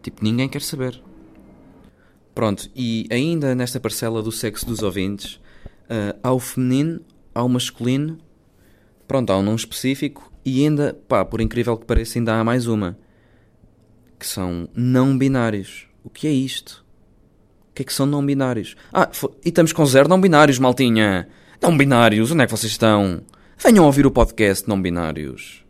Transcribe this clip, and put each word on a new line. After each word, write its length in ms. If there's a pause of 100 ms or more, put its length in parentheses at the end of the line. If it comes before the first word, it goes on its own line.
Tipo, 220
ninguém 240
quer 140
saber. 400 (1300)
Pronto, 400
e 360
ainda 440
nesta 240
parcela 420
do 100
sexo 340
dos 160
ouvintes, 580 (500)
ah, 340
há 80
o 80
feminino, 600 (340)
há 80
o 60
masculino, 680 (880)
pronto, 260
há 60
um 60
não 120
específico 760 (140)
e 180
ainda, 340 (100)
pá, 180
por 160
incrível 360
que 80
pareça, 320
ainda 220
há 40
mais 240
uma, 300 (1200)
que 80
são 480
não 440
binários. 680 (160)
O 60
que 180
é 40
isto? 540 (840)
O 40
que 80
é 40
que 80
são 120
não 200
binários? 500 (160)
Ah, 200
fo-, 220 (100)
e 60
estamos 240
com 120
zero 240
não 100
binários, 400
maltinha! 680 (340)
Não 160
binários, 520
onde 140
é 20
que 60
vocês 220
estão? 500 (340)
Venham 280
ouvir 200
o 60
podcast 560
não 140
binários. 880